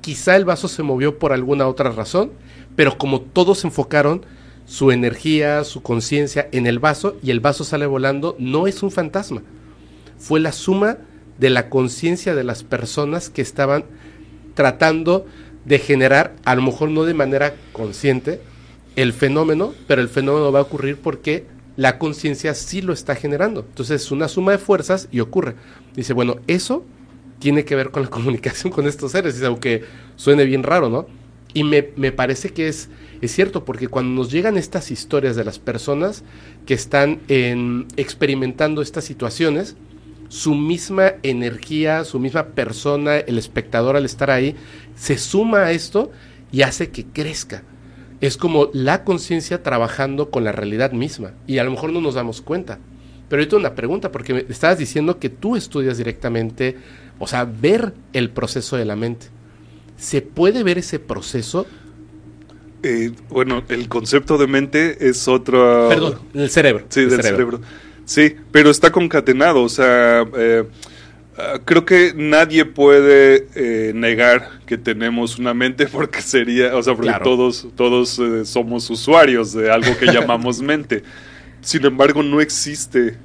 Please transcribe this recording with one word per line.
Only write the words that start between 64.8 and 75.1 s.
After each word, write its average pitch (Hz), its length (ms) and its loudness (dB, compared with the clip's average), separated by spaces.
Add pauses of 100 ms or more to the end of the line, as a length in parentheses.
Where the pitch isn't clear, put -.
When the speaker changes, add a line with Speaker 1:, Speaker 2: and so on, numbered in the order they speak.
Speaker 2:
es 123 200 -2
otro 123 600 4
Speaker 1:
Perdón, 147 300 2 (160)
el 143 160 -2
cerebro, 135 380 4
Speaker 2:
Sí, 135 120 0
Speaker 1:
el 127 100 4
Speaker 2:
del 123 120 2
Speaker 1:
cerebro. 117 360 0
Speaker 2:
cerebro. - 20 -10 (440)
Sí, 151 320 4 (160)
pero 151 180 8
está 160 220 6
concatenado, 147 680 4
o 117 60 2
sea, 120 560 4 (120)
eh, 113 280 2 (720)
ah, 139 260 -6
creo 170 200 4
que 180 300 6
nadie 156 520 4
puede, 139 880 8
eh, 113 380 -2
negar 117 540 2 (180)
que 120 120 -4
tenemos 117 600 -4